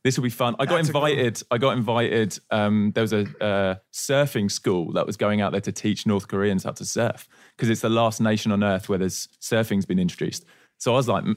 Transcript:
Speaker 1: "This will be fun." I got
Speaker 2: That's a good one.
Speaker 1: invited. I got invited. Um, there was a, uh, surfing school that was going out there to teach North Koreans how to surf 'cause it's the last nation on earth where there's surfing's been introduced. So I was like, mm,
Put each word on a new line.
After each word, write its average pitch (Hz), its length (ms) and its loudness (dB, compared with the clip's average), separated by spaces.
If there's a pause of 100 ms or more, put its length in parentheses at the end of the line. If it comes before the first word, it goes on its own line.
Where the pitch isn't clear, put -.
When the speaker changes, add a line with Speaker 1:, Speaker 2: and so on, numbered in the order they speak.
Speaker 1:
"This 131 140 0
will 139 60 0
be 123 80 0
fun." 120 280 -2
I 135 60 0
got 170 120 2
Speaker 2:
That's 165 120 0
a 151 40 -4
good 147 100 0
one. 151 80 2
Speaker 1:
invited. 120 400 0
I 120 80 2
got 127 180 2
invited. 113 640 0 (120)
Um, 104 440 2
there 113 80 2
was 107 100 -2
a, 104 140 2 (180)
uh, 98 300 0 (180)
surfing 135 580 0
school 90 440 -2
that 87 120 0
was - 120 -6
going 104 240 0
out 98 100 0
there 101 80 -2
to - 100 -6
teach - 360 -2
North 101 220 0
Koreans 98 360 0
how - 80 -6
to - 140 -14
surf - 420 -2 (300)
'cause 113 100 2
it's 113 140 0
the 113 80 2
last 113 320 2
nation 107 300 2
on 101 120 2
earth 95 240 0
where 98 100 0
there's 92 300 -4 (140)
surfing's 110 420 0
been 92 140 0
introduced. 87 480 -2 (320)
So 120 160 0
I - 20 4
was 131 120 2
like, 101 160 0
mm, 104 120 0